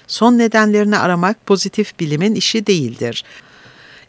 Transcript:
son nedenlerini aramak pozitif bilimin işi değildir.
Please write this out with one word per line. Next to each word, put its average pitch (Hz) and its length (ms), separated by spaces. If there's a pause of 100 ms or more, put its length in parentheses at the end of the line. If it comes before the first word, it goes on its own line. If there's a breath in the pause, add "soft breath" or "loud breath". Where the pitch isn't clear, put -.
son 240 320
nedenlerini 214 600
aramak 175 480
pozitif 196 540
bilimin 165 340
işi 208 320
değildir. 123 580 (840 loud breath)